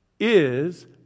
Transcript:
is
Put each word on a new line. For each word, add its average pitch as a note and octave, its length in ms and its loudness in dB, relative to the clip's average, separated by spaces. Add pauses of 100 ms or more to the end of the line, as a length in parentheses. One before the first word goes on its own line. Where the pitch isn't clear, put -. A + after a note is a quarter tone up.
(200)
is E3+ 680 0 (200)